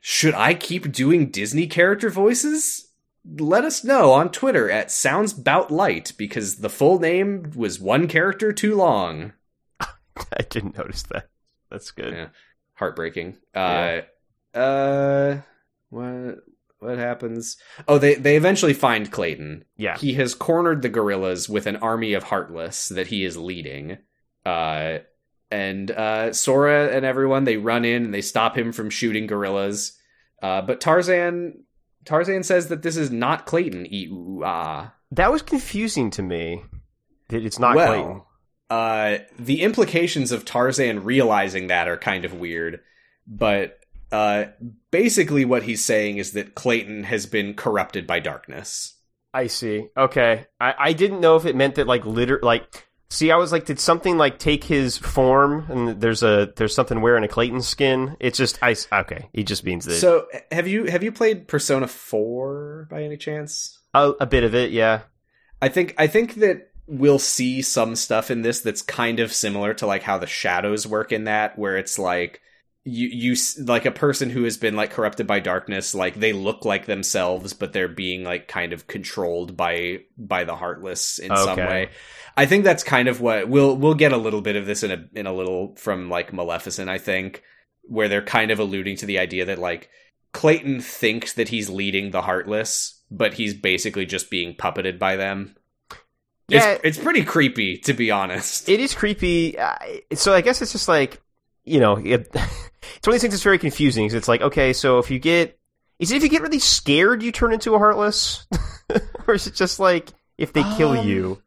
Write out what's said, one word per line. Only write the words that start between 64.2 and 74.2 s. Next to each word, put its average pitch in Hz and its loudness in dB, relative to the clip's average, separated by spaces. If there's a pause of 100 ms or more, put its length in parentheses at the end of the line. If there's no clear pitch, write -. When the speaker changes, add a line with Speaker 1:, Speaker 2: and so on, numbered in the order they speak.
Speaker 2:
a 139 0
bit 120 2
of 113 0
it, 120 2
yeah. 110 2 (600)
Speaker 1:
I 135 2
think, 175 0
I 156 4
think 226 0
that 208 2 (160)
we'll 139 6
see 127 -2
some 113 0
stuff 110 -2
in 117 -2
this 117 0
that's 104 -4
kind 117 -2
of 113 -2
similar 104 -2
to, - -6
like, 98 0
how 98 -2
the 87 -4
shadows 104 -2
work 107 -2
in 110 -2
that, 107 -2
where 98 -2
it's 98 -6
like, 90 -4 (460)
you, 123 -4
you 120 -2
s-, - -2
like, 120 0
a 131 2
person 139 0